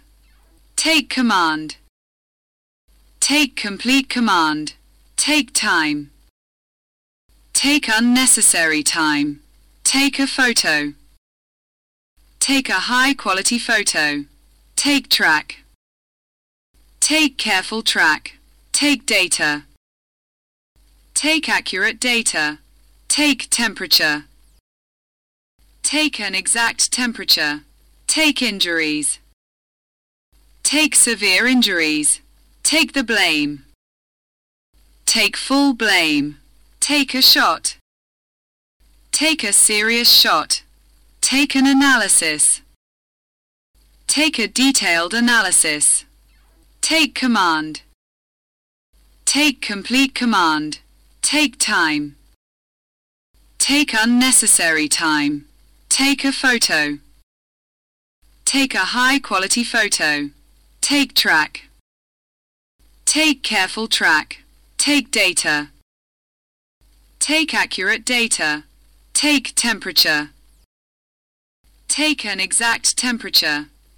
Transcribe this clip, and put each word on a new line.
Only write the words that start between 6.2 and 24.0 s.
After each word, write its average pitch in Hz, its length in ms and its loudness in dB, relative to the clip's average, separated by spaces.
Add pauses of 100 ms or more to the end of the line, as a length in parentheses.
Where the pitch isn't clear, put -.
Take 285 340 0
unnecessary 220 920 2
time. 147 580 -2 (440)
Take 269 340 0
a 277 80 0
photo. 165 680 0 (1500)
Take 269 300 0
a 190 200 -2
high 254 240 4
quality 196 460 -2
photo. 156 640 0 (500)
Take 277 340 0
track. 170 480 0 (1400)
Take 302 360 0
careful 214 460 -2
track. - 560 0 (320)
Take 285 340 0
data. 165 600 0 (1500)
Take 311 340 0
accurate 202 520 -2
data. 175 580 -2 (500)
Take 285 440 0
temperature. 165 720 -2 (1600)